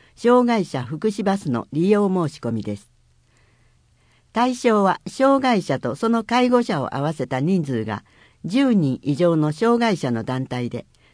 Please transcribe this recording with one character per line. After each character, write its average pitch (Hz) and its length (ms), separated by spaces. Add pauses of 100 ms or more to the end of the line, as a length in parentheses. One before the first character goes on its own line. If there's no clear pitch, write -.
(140)
障 247 320
害 226 180
者 131 200
福 151 240
祉 208 160
バ 196 120
ス 185 140
の 120 220
利 170 180
用 208 180
申 180 240
し - 60
込 117 140
み 110 100
で 104 140
す。 - 140 (1400)
対 247 220
象 220 300
は 185 220
障 269 360
害 240 200
者 131 180
と 127 160
そ 226 120
の 233 160
介 247 240
護 247 140
者 185 180
を - 140
合 139 80
わ 156 100
せ 139 140
た 131 140
人 170 240
数 120 200
が 107 200 (400)
十 247 280
人 147 300
以 143 140
上 170 200
の 151 160
障 233 260
害 226 180
者 135 140
の 113 140
団 131 220
体 123 240
で、 120 160 (280)